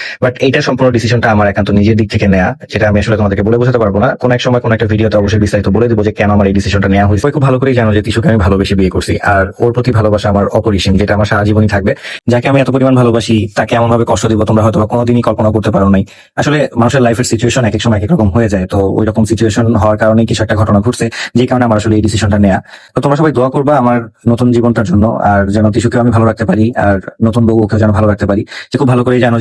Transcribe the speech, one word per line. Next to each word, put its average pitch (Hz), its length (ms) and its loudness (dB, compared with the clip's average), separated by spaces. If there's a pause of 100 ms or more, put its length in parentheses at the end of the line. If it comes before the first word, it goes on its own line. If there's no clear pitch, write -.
(240)
but 127 100 -2 (120)
এইটা 139 200 0
সম্পূর্ণ 131 300 0
ডিসিশনটা 113 380 0
আমার 104 180 2
একান্ত 101 160 -2 (100)
নিজের 107 220 2
দিক 104 140 0
থেকে 107 200 0
নেয়া, 92 140 0 (240)
যেটা 107 180 -2
আমি 104 120 2
আসলে 107 180 0
তোমাদেরকে 98 260 0
বলে 113 140 2
বোঝাতে 123 220 0
পারবো 101 220 0
না। - 40 0 (140)
কোনো 123 140 0
এক 120 100 -4
সময় 123 180 0
কোনো 117 120 0
একটা 113 160 -2
ভিডিওতে 107 280 0
অবশ্যই 101 240 0
বিস্তারিত 101 320 -2
বলে 117 140 2
দেবো 104 180 0
যে 104 100 -4
কেন 104 180 0
আমার 101 140 2
এই 98 80 -2
ডিসিশনটা 98 360 -2
নেওয়া 101 140 2
হয়েছে। 95 140 0
সবাই 143 140 0
খুব 139 120 0
ভালো 131 120 2
করেই 131 180 0
জানো 110 180 2
যে 104 100 0
তিশাকে 110 260 -2
আমি 113 140 2
ভালোবেসে 98 320 0
বিয়ে 92 160 2
করছি, - 200 -2 (200)
আর 98 100 2 (200)
ওর 120 120 2
প্রতি 120 220 0
ভালোবাসা 107 340 0
আমার 101 120 2 (140)
অপরিসীম, 98 420 0
যেটা 104 160 0
আমার 104 140 0
সারা 104 180 0
জীবনই 107 260 2
থাকবে। 101 180 -2 (400)
যাকে 120 180 0
আমি 139 120 2
এত 131 120 -2
পরিমাণ 131 260 2
ভালোবাসি, 117 360 2 (220)
তাকে 113 200 -4
এমনভাবে 117 320 0
কষ্ট 110 220 -2
দিব, 107 80 0 (100)
তোমরা 107 140 2
হয়তো 110 180 2
বা 107 100 0
কোনোদিনই 120 360 0
কল্পনা 110 280 0
করতে 104 180 0
পারো 98 200 2
নাই। 95 80 2 (380)
আসলে 147 180 0 (220)
মানুষের 127 260 2
লাইফের 117 260 0
সিচুয়েশন 120 360 0
এক 104 80 -4
এক 107 80 -4
সময় 110 140 0
এক 98 80 -4
এক - 80 -4
রকম 110 220 2
হয়ে 117 180 2
যায়, 92 200 -2
তো 104 40 0 (200)
ওই 110 100 0
রকম 110 220 0
সিচুয়েশন 110 360 0 (160)
হওয়ার 107 200 0
কারণেই 110 280 2
কিছু - 140 -4
একটা 107 160 -4
ঘটনা 101 260 2
ঘটছে, 123 200 -2 (320)
যে 123 100 2
কারণে 127 200 0
আমার 107 120 2
আসলে 110 180 0
এই 101 80 0
ডিসিশনটা 104 380 0
নেয়া। 95 140 2 (360)
তো - 100 -2
তোমরা 143 160 2
সবাই 156 180 2
দোয়া 127 160 0
করবা 143 180 0 (100)
আমার 120 160 0 (340)
নতুন 123 220 0
জীবনটার 117 360 0
জন্য, 101 140 2 (260)
আর 101 100 2 (140)
যেন 107 200 2
তিশুকেও 120 300 0
আমি 120 120 2
ভালো 110 140 2
রাখতে 110 200 -4
পারি, 104 140 2 (220)
আর 101 100 0 (300)
নতুন 117 220 0
বউ 113 160 2
ওকেও 107 180 -2
যেন 107 160 2
ভালো 104 140 0
রাখতে 101 180 -2
পারি। 98 120 0 (280)
যে - 100 -4
খুব 127 120 2
ভালো 123 140 2
করেই 123 180 2
জানো 117 160 0